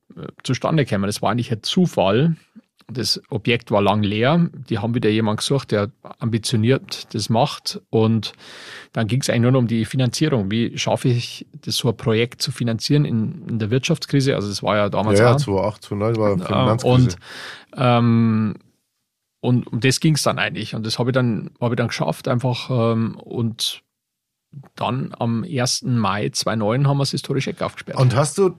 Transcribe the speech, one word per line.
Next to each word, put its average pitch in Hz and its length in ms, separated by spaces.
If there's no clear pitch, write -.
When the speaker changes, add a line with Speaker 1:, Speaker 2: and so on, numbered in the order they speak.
Speaker 1:
äh, - 120
zustande 143 440
gekommen. 98 200
Das 104 140
war 101 100
eigentlich 120 220
ein 104 100
Zufall. 156 760
Das - 340
Objekt 117 400
war 104 100
lang 101 220
leer. 120 480
Die 110 100
haben 117 160
wieder 113 140
jemanden 107 300
gesucht, - 320
der 104 200
ambitioniert 113 960
das 107 160
macht. - 580
Und 110 440
dann 110 140
ging's 123 240
eigentlich 120 120
nur 123 100
noch 135 80
um 117 80
die 113 180
Finanzierung. 127 640
Wie 113 280
schaffe 113 300
ich - 380
das, - 140
so 120 120
ein 107 80
Projekt 113 460
zu 139 100
finanzieren 123 540
in, 110 420
in 113 100
der 107 120
Wirtschaftskrise? 135 640
Also 101 160
es 95 120
war 104 140
ja 104 140
damals 101 280
Speaker 2:
Ja, 117 120
ja, - 40
Speaker 1:
auch. - 40
Speaker 2:
zwei 98 240
acht, 104 200
zwei 107 140
neun 110 200
war 104 180
Speaker 1:
Äh, 90 100
Speaker 2:
Finanzkrise. 123 500
Speaker 1:
und, 127 220
ähm, 117 800
und 120 260
um 117 140
das 131 200
ging's 156 220
dann - 160
eigentlich. 107 360
Und 113 120
das 110 120
hab 120 80
ich 127 80
dann, 120 360
hab 117 120
ich 117 40
dann 117 120
geschafft - 400
einfach, 123 420
ähm, 113 460
und - 640
dann 123 420
am 117 240
ersten 127 560
Mai 104 300
zwei - 260
neun 113 320
haben 139 120
wir 139 40
das 135 100
historische 139 380
Eck - 120
aufgesperrt. - 360
Speaker 2:
Und 127 160
hast 147 220
du 190 220